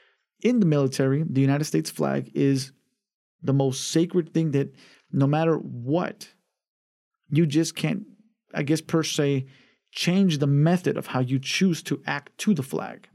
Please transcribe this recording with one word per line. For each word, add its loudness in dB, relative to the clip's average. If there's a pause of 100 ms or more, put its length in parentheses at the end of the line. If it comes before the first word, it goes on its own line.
(420)
in 2
the 4
military, 2
the 0
United 2
States -2
flag -4
is 0 (720)
the 0
most 0
sacred 0
thing 0
that 0 (380)
no 2
matter 2
what, -6 (1000)
you 4
just 0
can't, -4 (500)
I -4
guess 0
per -2
se, -2 (460)
change 2
the 0
method 2
of -8
how -2
you -2
choose 0
to -6
act -6
to 2
the 0
flag, -10